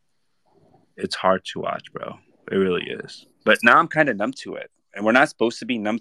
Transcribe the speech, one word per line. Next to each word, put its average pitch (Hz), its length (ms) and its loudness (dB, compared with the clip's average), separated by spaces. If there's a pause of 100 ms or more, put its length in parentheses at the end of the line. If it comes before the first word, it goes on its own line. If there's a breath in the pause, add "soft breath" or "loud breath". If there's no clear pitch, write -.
(960)
It's 95 200 -8
hard 92 380 0
to 87 60 -10
watch, - 340 -8
bro. - 240 -12 (340)
It - 40 -4
really 92 340 0
is. - 360 -14 (200)
But 107 180 4
now 123 140 8
I'm 165 100 4
kinda 151 260 0
numb 107 200 -4 (100)
to 95 120 -12
it. - 160 -14 (240)
And 104 100 -6
we're 110 60 4
not 135 180 6
supposed - 300 -2
to 120 60 -10
be 120 120 -4
numb 107 240 -4